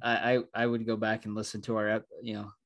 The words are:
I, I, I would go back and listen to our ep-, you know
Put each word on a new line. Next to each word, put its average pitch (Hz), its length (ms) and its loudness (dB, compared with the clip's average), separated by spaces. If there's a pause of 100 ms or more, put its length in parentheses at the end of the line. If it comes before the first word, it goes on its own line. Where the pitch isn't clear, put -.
I, 117 360 4
I, - 20 0 (140)
I 117 120 2
would 117 200 0
go 113 100 0
back 110 300 0
and 104 80 -4
listen 104 300 -6
to 113 140 0
our 104 100 2
ep-, 110 180 0 (160)
you 113 120 -6
know 104 180 -8 (140)